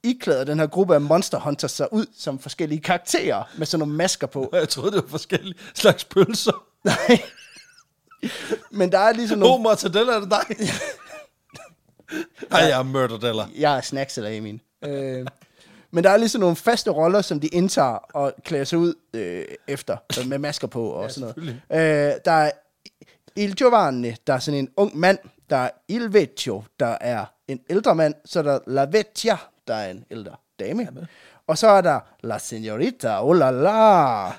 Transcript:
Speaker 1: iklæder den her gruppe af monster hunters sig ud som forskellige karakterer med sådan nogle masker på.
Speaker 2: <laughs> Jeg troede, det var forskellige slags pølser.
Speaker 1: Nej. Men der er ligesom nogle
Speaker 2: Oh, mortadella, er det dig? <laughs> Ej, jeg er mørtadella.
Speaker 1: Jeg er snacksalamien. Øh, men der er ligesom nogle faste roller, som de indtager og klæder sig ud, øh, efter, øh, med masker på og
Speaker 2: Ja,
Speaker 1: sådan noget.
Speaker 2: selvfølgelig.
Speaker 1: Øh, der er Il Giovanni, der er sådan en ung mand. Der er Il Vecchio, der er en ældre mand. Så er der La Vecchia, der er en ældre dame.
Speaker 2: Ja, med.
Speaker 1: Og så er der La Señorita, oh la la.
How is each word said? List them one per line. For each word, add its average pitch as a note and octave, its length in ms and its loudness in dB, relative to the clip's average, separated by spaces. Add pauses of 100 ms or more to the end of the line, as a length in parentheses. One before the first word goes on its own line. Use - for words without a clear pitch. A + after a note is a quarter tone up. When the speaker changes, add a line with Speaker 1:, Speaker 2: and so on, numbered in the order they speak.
Speaker 1:
iklæder A#3 400 0
den F#3+ 160 -2
her D#3 80 2
gruppe F3+ 280 2
af C#3+ 60 4
monster D3+ 380 2
hunters D3 320 -4
sig C#3+ 220 -4
ud A3 120 0 (120)
som C3+ 220 -8
forskellige D3+ 420 -6
karakterer E3 640 -2 (140)
med D#3+ 80 -4
sådan E3 140 -4
nogle D3 180 -4
masker E3+ 300 -2
på. C3+ 220 -6
Speaker 2:
<laughs> - 40 -8
Jeg D#3+ 160 0
troede, C#3+ 220 -4
det G3 120 -2
var - 60 -14
forskellige E3+ 460 -8 (200)
slags - 300 2
pølser. - 580 0 (200)
Speaker 1:
Nej. - 380 4 (1500)
Men F#3+ 200 0
der F#3 80 2
er A3 140 4
ligesom A3 260 -2
nogle A#3 160 8
Speaker 2:
Oh, B3 60 -4
mortadella, A3 520 2
er A3 60 0
det G3 120 -4
dig? G#3 260 -2
<laughs> - 1900 -10
Ej, F3 80 4
jeg D3+ 200 4
er C3 40 -2
mørtadella. A#2 600 -2 (140)
Speaker 1:
Jeg D3 200 2
er B2 40 -4
snacksalamien. A2 800 -8 (220)
Øh, C3+ 420 -8 (680)
men E3+ 120 0
der F#3+ 60 8
er G3 80 8
ligesom A3+ 240 2
nogle F3 140 4
faste A#3 360 0
roller, E3+ 300 2
som D#3+ 180 -4
de D3+ 80 -4
indtager E3 500 0 (160)
og C#3 200 -2 (120)
klæder C#3+ 180 -4
sig C3+ 140 -2
ud, E3+ 160 2 (200)
øh, F#2 320 -6 (220)
efter, C3 300 -6 (220)
øh, B2+ 80 -6
med C#3 120 -4
masker C#3+ 280 -6
på A#2 220 -6
og D2+ 140 -8
Speaker 2:
Ja, A2 60 -8
Speaker 1:
sådan C3 120 -12
noget. A#2 140 -12
Speaker 2:
selvfølgelig. D3 260 -12 (100)
Speaker 1:
Øh, D3+ 420 2 (120)
der F3 60 4
er D3+ 200 4 (840)
Il G3+ 200 -2
Giovanni, D3 600 4 (120)
der C#3+ 60 2
er C3 60 2
sådan C#3+ 200 -2
en C3+ 180 -4
ung G3+ 200 2
mand. F#3 200 4 (320)
Der C#3+ 80 2
er B2+ 120 0 (180)
Il A3+ 260 -4
Vecchio, B2+ 500 -2 (160)
der A#2 220 0
er A2+ 240 -4 (220)
en C3+ 120 -8 (100)
ældre F#3 260 2
mand. D#3 180 2 (120)
Så - 140 -4
er D#3 40 -2
der C#3 240 0
La C#3 240 0
Vecchia, G#3+ 460 0 (300)
der B2 80 -4
er G2+ 160 -6
en G2 200 -16
ældre G#2+ 200 -12 (280)
dame. D#3 240 -4
Speaker 2:
Ja, F3+ 80 -8
med. C3 120 -16 (440)
Speaker 1:
Og D#3 100 0
så A3 100 4
er G3+ 140 8
der D#3 180 2 (240)
La A2 140 -6
Señorita, A2+ 720 -6 (120)
oh C#3+ 160 2
la C3 140 4
la. D#3 760 4 (140)